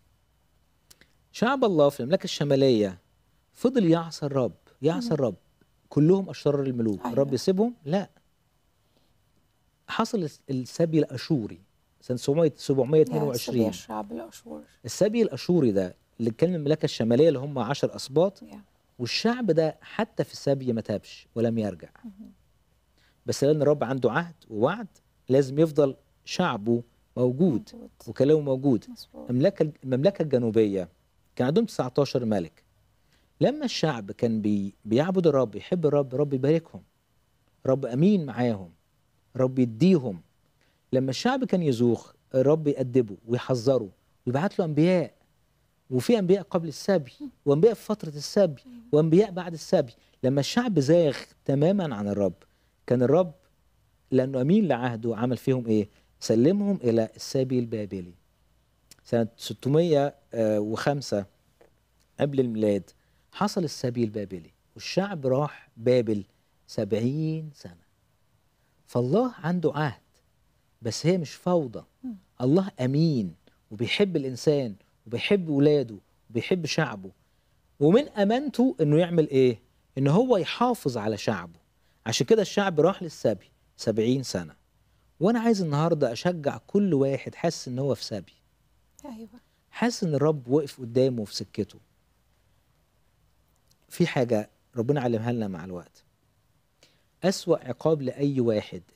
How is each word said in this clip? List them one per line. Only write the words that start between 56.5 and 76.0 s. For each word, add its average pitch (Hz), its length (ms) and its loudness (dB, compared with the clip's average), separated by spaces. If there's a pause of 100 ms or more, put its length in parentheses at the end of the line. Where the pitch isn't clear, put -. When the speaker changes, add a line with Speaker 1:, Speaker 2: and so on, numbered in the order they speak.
Speaker 1:
إلى 113 320 2
السبي 127 420 -4
البابلي. 101 560 -8 (920)
سنة 117 320 0
ستمية 143 800 0 (220)
وخمسة 110 920 -2 (920)
قبل 139 200 0
الميلاد 107 500 0 (420)
حصل 202 320 -2
السبي 120 400 -4
البابلي، 101 460 -8 (240)
والشعب 180 520 -6
راح 135 500 -2
بابل 113 480 2 (420)
سبعين 147 880 -4
سنة. - 280 -20 (1040)
فالله 175 520 0
عنده 156 360 -2
عهد، 143 260 -4 (840)
بس 113 240 -6
هي 185 120 2
مش 151 140 -8
فوضى. 139 520 -2 (200)
Speaker 2:
مم. 247 100 -12 (260)
Speaker 1:
الله 170 300 2 (100)
أمين 131 540 0 (360)
وبيحب 123 460 -2
الإنسان 131 580 -2 (320)
وبيحب 165 420 -2
ولاده 143 480 2 (340)